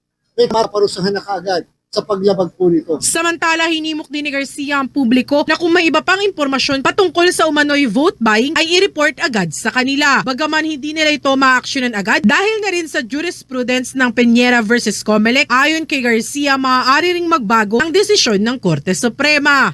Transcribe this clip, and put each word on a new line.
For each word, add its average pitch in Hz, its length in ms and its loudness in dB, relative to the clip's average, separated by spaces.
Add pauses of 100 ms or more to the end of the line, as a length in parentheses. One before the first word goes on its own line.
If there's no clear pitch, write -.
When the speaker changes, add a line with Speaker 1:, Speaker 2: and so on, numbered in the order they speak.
(400)
Speaker 1:
may 240 80 2
maparusahan 202 640 0
na 202 80 -4
kaagad 185 480 -4 (280)
sa 208 80 -2
paglabag 190 560 0
po 185 80 2
nito. 170 320 0
Speaker 2:
Samantala, 330 720 -2
hinimok 311 400 -6
din 294 160 -6
ni 294 80 -6
Garcia 277 480 -4
ang 247 80 -8
publiko 254 560 0
na 311 80 0
kung 330 160 0
may 339 160 2
iba 311 160 0
pang 381 160 0
impormasyon 277 640 -2
patungkol 349 480 2
sa 330 160 0
umano'y 294 400 2
vote 277 320 0
buying 226 400 2
ay 330 80 0
i-report 320 560 0
agad 208 320 -2
sa - 160 -6
kanila. 269 560 0
Bagaman 311 400 -2
hindi 302 240 -8
nila 311 240 0
ito 277 160 -2
ma-actionan 254 640 0
agad 214 320 0
dahil 392 320 0
na 392 160 -2
rin 349 160 -2
sa 320 80 -4
jurisprudence 254 960 -6
ng 254 160 0
Piñera 240 480 4
versus 220 480 0
comelec, 226 400 2
ayon 302 400 0
kay 277 160 -2
Garcia, 269 560 0
maaari 262 560 2
ring 349 160 -2
magbago 226 480 2
ang 320 160 0
desisyon 269 480 2
ng 247 160 -2
Korte 160 320 -2
Suprema. 277 840 2